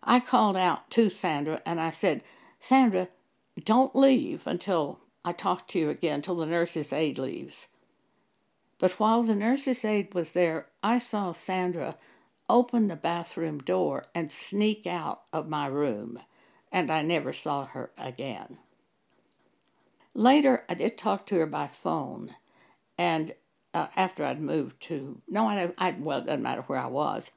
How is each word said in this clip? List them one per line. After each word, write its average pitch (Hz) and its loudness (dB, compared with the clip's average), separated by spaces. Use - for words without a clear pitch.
I 247 6
called 214 4
out 180 0
to 226 6
Sandra, 156 -2
and 165 -2
I 160 -2
said, 156 0
"Sandra, 220 4
don't 254 4
leave 269 4
until 165 -2
I 175 -4
talk 180 -2
to - -2
you 151 2
again, 147 -2
till 175 -4
the 165 -2
nurse's 165 -2
aide 147 0
leaves." - -8
But 185 0
while 220 4
the 226 2
nurse's 247 0
aide 214 0
was 170 -2
there, 165 0
I 226 2
saw 202 -2
Sandra 180 -2
open 240 4
the 170 -2
bathroom 165 -4
door 147 -2
and 165 -4
sneak 214 0
out 175 -4
of 156 -4
my 147 -2
room, 135 -2
and 165 0
I 156 0
never 156 0
saw 143 -4
her - -10
again. 127 -10
Later, 262 4
I - -4
did 180 -2
talk 196 -2
to 202 -2
her 160 4
by 147 -4
phone, 151 -6
and, 160 0
uh, 160 -2
after 180 0
I'd 135 -4
moved 147 -4
to, 139 -10
no, 214 0
I, 190 -2
I, 185 0
well, 143 -4
it - -8
doesn't 135 -2
matter 120 -4
where 135 -4
I 131 -4
was. 139 -4